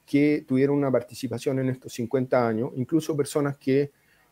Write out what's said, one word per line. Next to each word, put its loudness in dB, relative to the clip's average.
que 2
tuvieron 2
una 0
participación -2
en 0
estos -8
cincuenta 0
años, -2
incluso -2
personas -2
que, 0